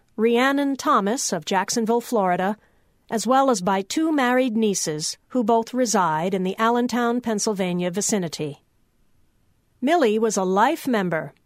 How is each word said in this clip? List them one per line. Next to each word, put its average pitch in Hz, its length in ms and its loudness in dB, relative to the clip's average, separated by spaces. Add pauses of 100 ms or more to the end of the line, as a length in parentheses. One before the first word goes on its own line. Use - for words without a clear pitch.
(180)
Rhiannon 269 580 2
Thomas 254 560 0
of 170 140 -4
Jacksonville, 226 560 0
Florida, 190 560 0 (520)
as 220 160 -4
well 269 240 4
as 214 120 0
by 190 200 0
two 320 300 -2
married 254 460 2
nieces 180 600 -2 (120)
who 254 120 0
both 226 320 0
reside 190 600 0
in 185 100 -2
the 185 140 -4
Allentown, 240 640 0
Pennsylvania 185 720 -2
vicinity. 175 680 -4 (1200)
Millie 254 400 2
was 220 160 0
a 190 80 -2
life 208 420 0
member, 175 480 -2 (120)